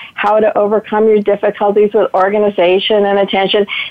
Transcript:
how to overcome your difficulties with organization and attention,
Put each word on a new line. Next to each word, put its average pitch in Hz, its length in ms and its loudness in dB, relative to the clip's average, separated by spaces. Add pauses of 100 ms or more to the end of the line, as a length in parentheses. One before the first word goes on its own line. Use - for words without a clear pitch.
(140)
how 214 240 0
to 214 200 0
overcome 214 500 0
your 214 140 4
difficulties 208 720 0
with 202 200 0
organization 202 920 0
and 202 140 0
attention, 196 460 0 (260)